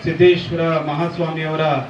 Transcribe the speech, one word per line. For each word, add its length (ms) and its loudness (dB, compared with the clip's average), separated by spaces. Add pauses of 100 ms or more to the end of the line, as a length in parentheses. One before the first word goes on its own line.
ಸಿದ್ದೇಶ್ವರ 600 2 (240)
ಮಹಾಸ್ವಾಮಿಯವರ 760 -4 (240)